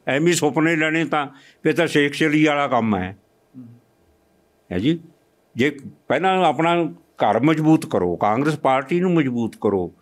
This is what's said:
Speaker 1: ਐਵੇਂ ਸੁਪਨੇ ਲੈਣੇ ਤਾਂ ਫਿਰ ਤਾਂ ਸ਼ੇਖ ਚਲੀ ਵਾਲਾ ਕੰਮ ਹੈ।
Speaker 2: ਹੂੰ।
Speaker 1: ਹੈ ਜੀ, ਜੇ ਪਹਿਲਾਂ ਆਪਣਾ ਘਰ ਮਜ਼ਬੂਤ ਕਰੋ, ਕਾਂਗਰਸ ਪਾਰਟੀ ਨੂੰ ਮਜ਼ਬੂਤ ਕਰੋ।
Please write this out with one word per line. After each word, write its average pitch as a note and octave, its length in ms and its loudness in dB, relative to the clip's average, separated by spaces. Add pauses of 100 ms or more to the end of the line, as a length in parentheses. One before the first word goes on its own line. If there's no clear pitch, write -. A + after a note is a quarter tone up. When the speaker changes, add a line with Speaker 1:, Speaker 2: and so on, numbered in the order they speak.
Speaker 1:
ਐਵੇਂ D#3 260 2
ਸੁਪਨੇ D#3 420 0
ਲੈਣੇ D#3 300 -2
ਤਾਂ C#3+ 220 -4 (360)
ਫਿਰ D#3 120 0
ਤਾਂ D#3+ 120 0
ਸ਼ੇਖ C#3+ 260 0
ਚਲੀ D3+ 320 2
ਵਾਲਾ C#3+ 220 0
ਕੰਮ A2+ 300 0
ਹੈ। F#2 200 -6 (400)
Speaker 2:
ਹੂੰ। B2 100 -20 (1040)
Speaker 1:
ਹੈ F2+ 80 -4
ਜੀ, D#3+ 200 -2 (560)
ਜੇ D3 220 -2 (300)
ਪਹਿਲਾਂ F#3 380 0
ਆਪਣਾ E3 480 0 (220)
ਘਰ A2 240 2
ਮਜ਼ਬੂਤ D#3 460 2
ਕਰੋ, F2+ 300 0
ਕਾਂਗਰਸ B2 400 0
ਪਾਰਟੀ C#3 440 0
ਨੂੰ F3+ 140 0
ਮਜ਼ਬੂਤ B2 480 0
ਕਰੋ। F#2 400 -2